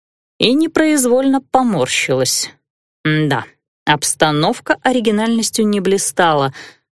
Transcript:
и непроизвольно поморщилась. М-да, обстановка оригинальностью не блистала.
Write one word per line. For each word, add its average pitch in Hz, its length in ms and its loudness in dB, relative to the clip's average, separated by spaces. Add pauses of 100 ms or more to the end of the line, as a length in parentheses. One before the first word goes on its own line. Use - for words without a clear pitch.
(400)
и 220 120 4
непроизвольно 269 880 2
поморщилась. 143 1120 -2 (540)
М-да, 156 400 0 (400)
обстановка 156 1000 0
оригинальностью 226 840 0
не 208 100 0
блистала. 175 760 0 (460)